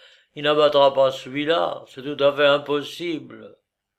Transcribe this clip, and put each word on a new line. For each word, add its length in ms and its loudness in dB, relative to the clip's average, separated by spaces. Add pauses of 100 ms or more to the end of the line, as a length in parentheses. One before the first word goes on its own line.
(360)
il 80 -14
n'abattra 500 4
pas 180 2
celui-là, 760 -6
c'est 160 -20
tout 180 -6
à 120 4
fait 120 2
impossible. 1120 -4 (420)